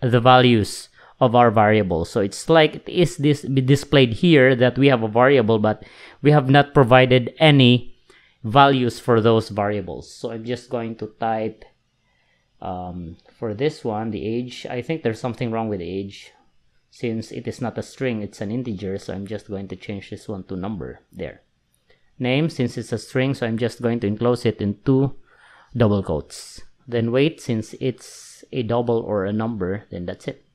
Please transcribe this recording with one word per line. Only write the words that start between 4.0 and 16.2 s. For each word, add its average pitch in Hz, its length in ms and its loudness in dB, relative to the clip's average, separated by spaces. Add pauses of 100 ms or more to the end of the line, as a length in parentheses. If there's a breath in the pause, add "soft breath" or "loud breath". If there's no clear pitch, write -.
here 135 460 4
that 120 200 2
we 135 100 4
have 127 140 2
a 113 60 -2
variable, 113 520 4
but 107 260 -2 (360 loud breath)
we 143 100 4
have 143 180 4
not 143 240 4
provided 127 680 4
any 131 560 4 (480 soft breath)
values 127 560 4
for 117 220 2
those 113 260 2
variables. 101 680 -6
So 117 180 -12
I'm 113 120 -12
just 120 260 -10
going 117 280 -8
to 107 100 -10 (140)
type 110 420 -6 (1000)
um, 90 560 -12 (200)
for 110 160 -8
this 143 300 -6
one, 110 280 -6
the 87 140 -8
age, 120 440 -8
I 123 120 -8
think 160 220 -8
there's 113 160 -4
something 120 320 -6
wrong 113 180 -4
with 101 120 -6
age. 95 500 -10 (600)